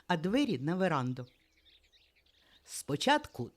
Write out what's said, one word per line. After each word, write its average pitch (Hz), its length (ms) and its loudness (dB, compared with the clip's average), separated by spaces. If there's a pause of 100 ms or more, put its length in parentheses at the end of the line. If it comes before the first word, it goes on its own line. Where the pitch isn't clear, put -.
а 180 100 0
двері 190 420 0
на 151 160 -2
веранду. 131 520 0 (1400)
Спочатку 147 920 0